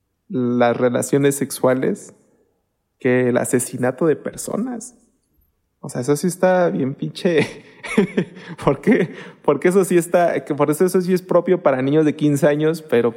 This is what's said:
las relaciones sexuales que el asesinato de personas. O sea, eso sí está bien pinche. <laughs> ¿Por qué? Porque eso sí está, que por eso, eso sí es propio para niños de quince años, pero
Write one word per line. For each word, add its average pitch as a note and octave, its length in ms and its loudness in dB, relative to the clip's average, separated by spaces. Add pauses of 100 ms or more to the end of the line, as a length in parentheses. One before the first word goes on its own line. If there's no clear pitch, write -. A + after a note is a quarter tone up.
(300)
las B2 480 0
relaciones B2+ 580 0
sexuales C3 800 -2 (840)
que B2+ 300 0
el B2 80 0
asesinato B2 680 -2
de D3 100 2
personas. - 800 -8 (840)
O D3 80 -12
sea, C3+ 120 -8
eso C#3+ 140 0
sí E3 120 -2
está F3+ 420 2
bien C#3+ 260 -4
pinche. D#3+ 500 -2 (600)
<laughs> - 580 -6
¿Por C#3 160 0
qué? G3 320 2 (300)
Porque D3 240 2
eso F#3 180 4
sí F3+ 100 0
está, E3+ 480 2
que D#3 120 -6
por C#3+ 160 0
eso, D3+ 120 0
eso F#3 180 2
sí F3+ 120 0
es F3+ 80 0
propio F3+ 400 2
para C3 220 2
niños D3 220 2
de D3 100 0
quince D3 320 2
años, D#3 340 0
pero A#2 360 0